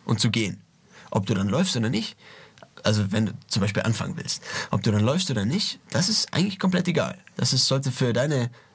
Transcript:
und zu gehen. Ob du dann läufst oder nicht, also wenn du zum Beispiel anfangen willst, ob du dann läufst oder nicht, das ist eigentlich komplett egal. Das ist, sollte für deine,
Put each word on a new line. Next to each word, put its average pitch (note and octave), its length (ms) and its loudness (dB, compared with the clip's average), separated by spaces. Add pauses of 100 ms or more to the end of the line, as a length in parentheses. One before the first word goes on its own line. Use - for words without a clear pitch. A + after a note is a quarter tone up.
und G#2+ 140 0
zu A#2 100 2
gehen. G#2 320 -2 (480)
Ob G2 160 0
du - 80 -2
dann G2 140 0
läufst D3+ 280 0
oder A#2 140 0
nicht, G#3+ 260 -4 (680)
also G#2+ 280 2
wenn A2 160 2
du - 40 -4 (160)
zum - 140 -2
Beispiel G2+ 220 0
anfangen - 340 -2
willst, - 260 -6 (260)
ob - 140 0
du A#2+ 80 2
dann G#2 120 4
läufst D3+ 280 2
oder G#2 140 0
nicht, E3 340 -2 (100)
das D#3+ 200 0
ist - 260 -2
eigentlich G3 240 0
komplett F3+ 280 0
egal. C#3 300 0 (200)
Das - 160 0
ist, B2+ 120 2
sollte C3+ 260 0
für A#2+ 220 0
deine, B2 380 0 (240)